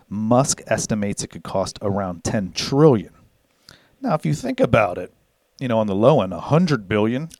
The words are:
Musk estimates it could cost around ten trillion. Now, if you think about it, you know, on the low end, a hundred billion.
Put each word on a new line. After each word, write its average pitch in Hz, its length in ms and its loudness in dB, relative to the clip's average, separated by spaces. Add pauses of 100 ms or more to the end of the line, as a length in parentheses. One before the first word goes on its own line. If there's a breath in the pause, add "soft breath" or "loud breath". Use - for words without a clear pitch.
Musk 113 580 0
estimates 104 580 -4
it - 40 -12
could - 160 -16
cost - 360 -6
around 98 440 -4
ten 101 280 -4
trillion. 135 600 2 (880 soft breath)
Now, 226 120 -2
if 156 120 -4
you 151 80 0
think - 260 -6
about 104 380 4
it, 90 140 -12 (460)
you 131 100 -6
know, 113 120 2
on 107 80 0
the 95 80 0
low 123 260 4
end, 92 100 -2
a 85 80 -10
hundred 143 480 0
billion. 113 400 -2 (120)